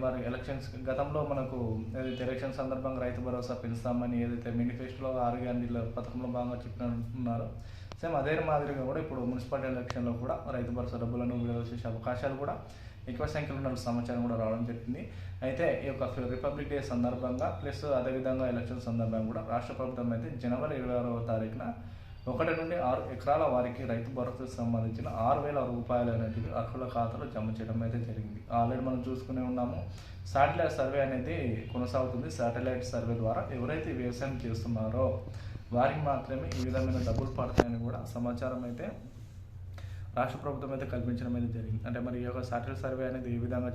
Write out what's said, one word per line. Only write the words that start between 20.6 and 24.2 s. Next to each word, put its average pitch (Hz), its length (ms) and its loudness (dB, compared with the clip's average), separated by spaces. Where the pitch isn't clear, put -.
ఇరవై 123 200 2
ఆరవ 117 180 2
తారీఖున 110 340 0
ఒకటి 160 280 4
నుండి 165 160 0
ఆరు 127 140 4
ఎకరాల 143 300 4
వారికి 123 360 2
రైతు 117 260 0
భరోసాకు 123 440 -2